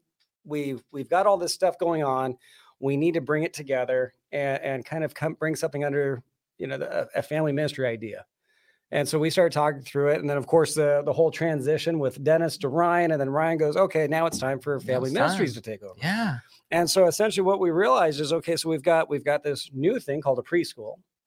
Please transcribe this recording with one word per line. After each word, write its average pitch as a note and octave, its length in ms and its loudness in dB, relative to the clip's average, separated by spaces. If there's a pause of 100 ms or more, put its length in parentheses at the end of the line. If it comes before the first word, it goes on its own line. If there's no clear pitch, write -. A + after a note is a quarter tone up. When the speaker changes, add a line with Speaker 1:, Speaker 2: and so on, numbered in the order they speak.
(460)
Speaker 1:
we've, C#3+ 360 -4 (100)
we've C#3 180 -8
got F#3+ 180 4
all G3+ 100 4
this E3+ 160 -4
stuff F3+ 260 0
going E3 240 0
on. C3 340 0 (420)
We C#3 180 0
need D#3+ 160 2
to D#3+ 80 0
bring D3+ 220 -2
it E3 100 -6
together B2+ 600 -2 (180)
and, C#3 300 -2
and C3+ 240 -6
kind D#3 180 -6
of D3 100 -6
come D#3+ 220 -4
bring D#3+ 200 -4
something C#3+ 300 -4
under, C#3 360 -2 (360)
you D#3+ 100 -8
know, C3+ 100 -6
the, - 260 -4 (120)
a, - 40 0
a - 20 -2
family D#3 320 -2
ministry C#3 340 -2
idea." G#2+ 380 -8 (680)
And C#3+ 160 0
so D#3+ 100 -2
we D#3 140 2
started E3+ 220 4
talking D3 280 0
through C#3+ 280 0
it. D#3 100 2
And C#3+ 100 -4
then, C#3+ 80 0
of C3+ 80 -4
course, D#3+ 300 4
the, D3 280 2
the C#3+ 100 0
whole D#3+ 180 4
transition D#3 680 -2
with C#3 260 -2
Dennis D#3+ 360 2
to C#3+ 100 -4
Ryan, E3+ 420 2
and D3+ 80 0
then C3+ 100 -2
Ryan D#3+ 280 0
goes, D3+ 200 0
"Okay, F3 300 2
now D#3+ 180 0
it's D#3+ 120 -2
time C3 220 -4
for C#3+ 160 -4
Speaker 2:
Now C3 60 -4
Speaker 1:
family B2+ 280 -2
Speaker 2:
it's C3 40 -4
Speaker 1:
ministries E3 400 0
Speaker 2:
time. G#2 100 -12
Speaker 1:
to G#2+ 80 -12
take G#2 120 -12
over." F#2+ 180 -16
Speaker 2:
Yeah. F#3 360 -2 (340)
Speaker 1:
And E3 180 2
so F#3 180 6
essentially G3 360 2
what G3 160 4
we F#3 120 2
realized F#3 480 4
is, D3+ 140 0
okay, E3 220 -2
so D#3+ 140 -4
we've D#3+ 140 0
got, E3 260 4
we've C#3+ 140 -4
got D3 200 0
this C#3+ 300 -6
new F3 260 0
thing C#3+ 220 -6
called C3 180 0
a - 20 -8
preschool B2 540 -4 (320)